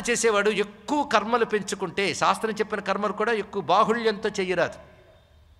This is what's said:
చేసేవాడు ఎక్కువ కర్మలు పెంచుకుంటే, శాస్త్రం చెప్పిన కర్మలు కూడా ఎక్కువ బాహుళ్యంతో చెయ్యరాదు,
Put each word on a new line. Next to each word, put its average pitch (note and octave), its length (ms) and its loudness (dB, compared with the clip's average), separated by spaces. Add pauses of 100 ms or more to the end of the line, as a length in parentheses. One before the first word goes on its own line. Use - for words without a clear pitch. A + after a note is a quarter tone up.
(100)
చేసేవాడు G#3+ 400 2
ఎక్కువ G#3+ 540 -2
కర్మలు A3+ 400 2
పెంచుకుంటే, G3 720 -2
శాస్త్రం F#3+ 380 0
చెప్పిన G#3+ 280 -4
కర్మలు G3+ 320 -2
కూడా G#3+ 200 -2
ఎక్కువ G3+ 300 -4
బాహుళ్యంతో G#3+ 680 2
చెయ్యరాదు, F3+ 500 -2 (800)